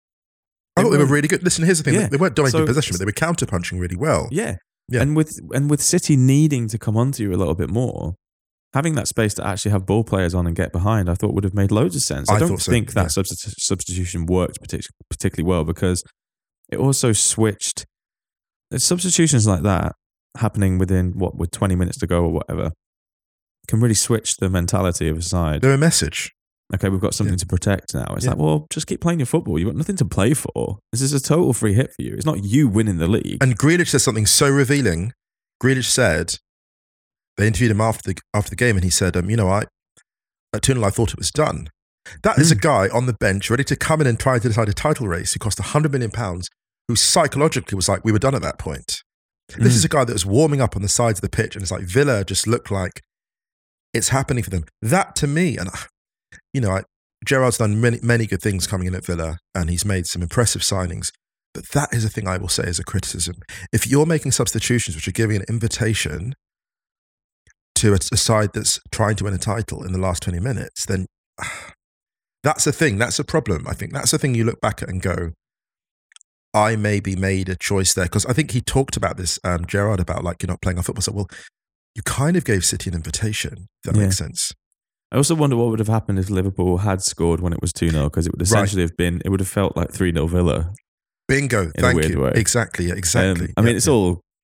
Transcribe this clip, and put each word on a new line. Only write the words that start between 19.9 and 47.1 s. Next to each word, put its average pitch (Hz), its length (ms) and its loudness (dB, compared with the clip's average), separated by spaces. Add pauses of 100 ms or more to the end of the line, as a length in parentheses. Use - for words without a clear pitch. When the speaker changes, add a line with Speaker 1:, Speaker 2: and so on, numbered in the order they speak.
Speaker 2:
happening 98 420 0
within, 92 400 0
what, 92 180 -2
with 85 140 -4
twenty 95 240 0
minutes 87 240 -2
to - 80 -4
go 87 180 2
or 80 80 0
whatever, 80 380 -4 (960)
can 110 120 2
really 117 140 6
switch - 440 0
the 98 120 0
mentality 90 580 0
of 80 100 0
a 82 40 -6
side. 85 400 0
Speaker 1:
They're 135 120 4
a 135 40 2
message. - 540 0 (420)
Speaker 2:
Okay, 95 160 0
we've 95 120 0
got - 120 0
something 104 200 0
Speaker 1:
Yeah. 92 40 0
Speaker 2:
to - 80 -4
protect - 480 -2
now. - 220 -4
It's - 100 -4
Speaker 1:
Yeah. 127 60 2
Speaker 2:
like, - 80 -2
well, 156 320 2
just 160 160 -6
keep - 120 -4
playing 170 200 0
your 127 80 0
football. 87 320 0
You've 90 80 0
got 117 80 -4
nothing 151 220 -4
to - 80 2
play 101 280 2
for. - 460 -4 (120)
This 117 120 -2
is 135 100 0
a 139 60 2
total 147 340 2
free 107 220 0
hit 123 180 2
for - 80 -12
you. - 140 -8
It's - 100 -4
not 147 180 -2
you 127 240 4
winning 104 300 2
the 80 100 2
league. 95 360 0
Speaker 1:
And 127 160 2
Grealish 165 300 2
says 135 120 2
something 110 240 2
so 139 240 4
revealing. 123 640 2 (500)
Grealish 131 240 2
said, 82 520 2 (1000)
they 101 80 4
interviewed 113 240 2
him 104 120 2
after 110 320 -2
the, - 60 -10 (140)
after 104 160 0
the 104 60 -10
game, 120 200 2
and 92 80 2
he 92 60 2
said, 87 260 0
um, 90 140 -2
"You 110 80 0
know, 98 120 4
I, 101 140 2 (920)
at 107 80 -4
two 135 100 4
nil, 120 120 0
I 98 40 4
thought 110 240 0
it - 60 -12
was - 120 -4
done." 82 360 -2 (560)
That 214 160 2
is 160 120 6
a 135 40 6
Speaker 2:
Hmm. 104 60 0
Speaker 1:
guy 113 280 4
on 123 160 0
the 123 140 -2
bench 98 320 0
ready 123 140 0
to 139 100 0
come 160 260 0
in 139 60 4
and 113 120 0
try 127 200 2
to 110 80 -2
decide 110 220 0
a 95 40 0
title 147 340 -2
race 87 260 -4
who - 60 -6
cost 104 200 -4
a 98 40 -4
hundred 151 280 0
million 123 200 -2
pounds, 92 360 -6 (400)
who 120 80 0
psychologically 143 800 2